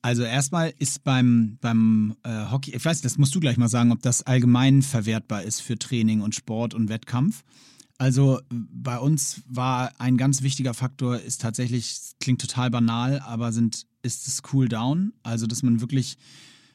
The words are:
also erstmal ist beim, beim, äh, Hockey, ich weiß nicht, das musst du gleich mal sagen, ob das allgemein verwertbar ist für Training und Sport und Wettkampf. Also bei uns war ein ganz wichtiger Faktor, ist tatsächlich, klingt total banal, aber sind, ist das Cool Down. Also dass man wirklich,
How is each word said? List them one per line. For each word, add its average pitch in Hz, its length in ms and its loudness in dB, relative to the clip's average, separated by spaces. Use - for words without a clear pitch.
also 120 180 0
erstmal 139 560 0
ist - 240 -4
beim, 120 600 4
beim, 110 520 2
äh, 110 260 -8
Hockey, 135 260 -4
ich - 80 -8
weiß 160 140 0
nicht, - 80 -6
das - 100 -2
musst 139 180 4
du 185 60 0
gleich 123 160 2
mal 120 140 4
sagen, 120 200 4
ob 117 120 0
das 123 200 0
allgemein 127 600 6
verwertbar 110 640 -2
ist 107 180 -6
für 113 160 -6
Training 110 420 0
und 107 140 -4
Sport 113 400 -6
und 110 160 -2
Wettkampf. 123 520 -2
Also 131 420 4
bei 120 480 -8
uns 143 500 0
war 127 500 -2
ein 127 200 2
ganz 131 240 2
wichtiger 131 320 -2
Faktor, 123 460 -4
ist - 200 -10
tatsächlich, 120 560 -4
klingt 127 220 0
total 123 280 -2
banal, 120 500 0
aber 117 300 -6
sind, 113 360 -2
ist - 240 -8
das - 160 -8
Cool 135 160 2
Down. 139 540 -2
Also 113 240 -4
dass 117 160 -4
man 117 180 2
wirklich, 127 380 -4